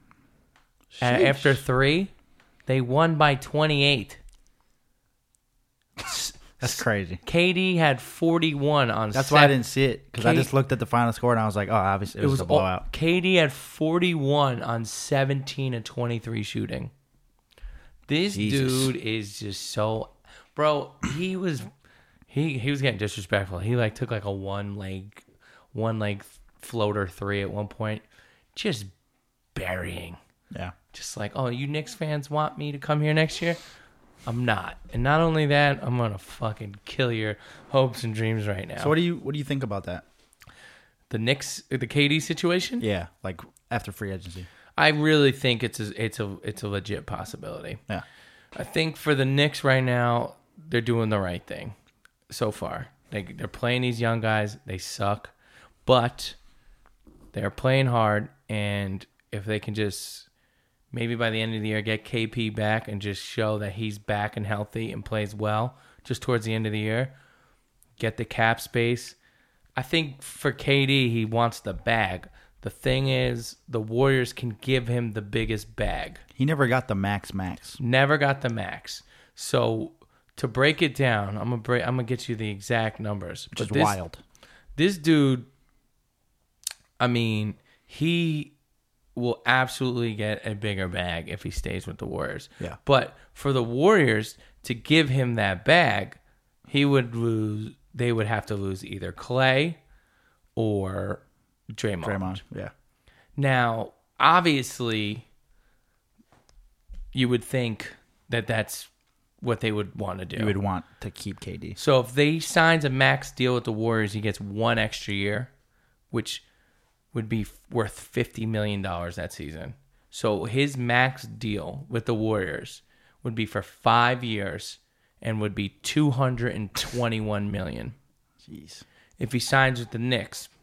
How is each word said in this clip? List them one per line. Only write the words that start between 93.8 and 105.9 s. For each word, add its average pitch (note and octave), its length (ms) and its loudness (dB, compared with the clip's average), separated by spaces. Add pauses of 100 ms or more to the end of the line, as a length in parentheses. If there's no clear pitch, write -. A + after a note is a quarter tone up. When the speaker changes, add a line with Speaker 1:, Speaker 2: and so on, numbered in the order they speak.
Speaker 1:
to B2+ 100 -4
give D3+ 340 4
him B2+ 280 0
that G2 280 0
bag, B2+ 540 4 (480)
he C#3+ 180 2
would C3 300 2
lose. A2 600 -2 (200)
They A#2+ 180 0
would A2 140 0
have G#2+ 200 -2
to G#2+ 100 -4
lose F#2+ 280 -6
either F#2+ 280 -10
Klay C3 640 2 (800)
or G2 640 -2 (500)
Draymond. G2 320 -4
Speaker 2:
Draymond, F#2+ 360 -4 (140)
yeah. F#2+ 140 -10 (680)
Speaker 1:
Now, B2 580 0 (260)
obviously, B2 1080 2 (1900)